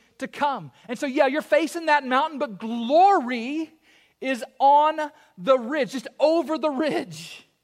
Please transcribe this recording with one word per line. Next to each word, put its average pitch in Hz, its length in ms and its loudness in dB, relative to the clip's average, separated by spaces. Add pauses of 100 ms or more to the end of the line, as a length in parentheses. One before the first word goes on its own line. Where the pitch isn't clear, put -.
(200)
to 269 80 -8
come. 247 440 -4 (160)
And 226 120 -8
so, 294 80 -4
yeah, 277 180 4
you're 269 160 0
facing 320 460 -2
that 294 180 2
mountain, 277 320 0
but 233 220 -6
glory 254 1120 0 (480)
is 262 240 -4 (140)
on 294 400 4 (400)
the 262 180 2
ridge, 247 360 -4
just 262 140 -10 (120)
over 311 400 2
the 311 100 0
ridge, 254 760 -6 (160)